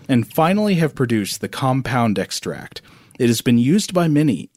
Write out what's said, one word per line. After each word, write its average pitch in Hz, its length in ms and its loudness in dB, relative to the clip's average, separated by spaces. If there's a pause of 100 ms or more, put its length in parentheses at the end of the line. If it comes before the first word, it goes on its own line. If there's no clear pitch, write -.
and 123 220 0
finally 196 440 2
have 160 180 0
produced 117 460 -2
the - 80 -6
compound 123 720 0
extract. - 640 -8 (360)
It 127 100 2
has 117 120 2
been 120 180 2
used 147 360 2
by 170 160 2
many 147 460 0